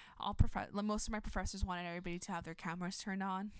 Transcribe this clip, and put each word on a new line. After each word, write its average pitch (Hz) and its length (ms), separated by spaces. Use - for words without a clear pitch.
all 208 160
prof-, - 380
like, 202 120
most 214 240
of 226 40
my 214 80
professors 196 440
wanted 180 220
everybody 175 340
to - 120
have 170 120
their 165 100
cameras 175 440
turned 196 240
on, 196 380